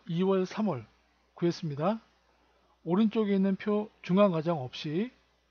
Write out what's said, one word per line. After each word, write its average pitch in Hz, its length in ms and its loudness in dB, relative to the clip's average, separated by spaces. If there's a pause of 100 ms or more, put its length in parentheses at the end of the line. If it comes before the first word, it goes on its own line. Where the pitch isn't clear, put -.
이월, 185 380 2
삼월 170 400 -4 (480)
구했습니다. 170 640 -2 (840)
오른쪽에 202 520 2
있는 196 200 2
표 208 340 -4 (120)
중앙 196 300 4
과정 160 300 -2
없이 156 500 -6 (400)